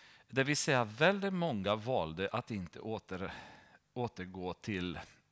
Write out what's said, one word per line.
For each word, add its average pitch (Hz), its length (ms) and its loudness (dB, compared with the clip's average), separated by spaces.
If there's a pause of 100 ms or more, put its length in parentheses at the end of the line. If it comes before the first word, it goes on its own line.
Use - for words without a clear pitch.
(280)
Det 131 160 4
vill 143 120 4
säga, 131 280 4
väldigt 180 480 2
många 113 440 2
valde 98 560 -2
att 117 180 -4
inte 95 300 -6
åter-, 95 500 -6 (640)
återgå 92 600 -4
till, 90 440 -2 (340)